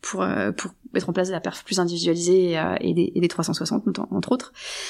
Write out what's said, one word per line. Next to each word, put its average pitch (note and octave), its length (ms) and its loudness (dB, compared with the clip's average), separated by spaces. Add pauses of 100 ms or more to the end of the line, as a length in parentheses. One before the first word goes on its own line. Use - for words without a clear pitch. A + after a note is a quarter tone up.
pour, F#3+ 220 -4
euh, G2+ 300 0
pour - 180 -6 (220)
mettre - 160 0
en E3+ 40 -2
place F#3 160 0
de F#3+ 40 -4
la E3+ 80 -4
perf - 240 -8
plus F#3 160 -2
individualisée F3 720 4
et, D#3+ 60 0
euh, E3+ 220 0
et E3+ 140 0
des, E3+ 200 2
et - 60 2
des F3 80 4
trois E3+ 160 -2
cent - 80 -2
soixante, - 340 -2
notamment, - 260 -2
entre - 200 0
autres. B3+ 200 -4 (380)